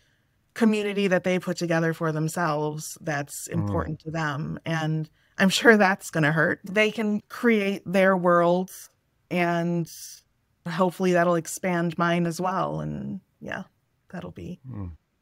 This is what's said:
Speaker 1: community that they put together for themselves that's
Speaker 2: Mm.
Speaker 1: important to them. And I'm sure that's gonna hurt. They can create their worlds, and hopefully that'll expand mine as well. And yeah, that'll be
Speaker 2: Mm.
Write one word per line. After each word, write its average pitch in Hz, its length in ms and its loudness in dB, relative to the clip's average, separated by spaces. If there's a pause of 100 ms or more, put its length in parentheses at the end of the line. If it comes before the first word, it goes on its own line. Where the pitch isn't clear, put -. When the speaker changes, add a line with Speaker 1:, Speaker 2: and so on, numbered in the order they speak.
(580)
Speaker 1:
community 208 480 2
that 180 180 2
they 180 140 2
put 175 180 -6
together 165 380 0
for 160 180 -2
themselves 151 880 -4
that's 147 480 -8
Speaker 2:
Mm. - 60 -12
Speaker 1:
important 156 460 -2
to 160 100 -12
them. 156 560 -4
And 156 420 -2 (300)
I'm 196 120 6
sure 226 260 8
that's 196 340 2
gonna 156 220 2
hurt. 160 320 2
They 214 260 2
can 208 380 -2
create 208 580 2
their 190 300 4
worlds, 175 720 2 (400)
and 170 580 0 (800)
hopefully 180 460 0
that'll 175 240 4
expand 165 600 -2
mine 170 300 2
as 165 140 -4
well. 165 400 -2
And 151 400 -8 (200)
yeah, - 220 -10 (480)
that'll 180 220 -12
be 175 260 -14 (100)
Speaker 2:
Mm. 101 220 -10 (320)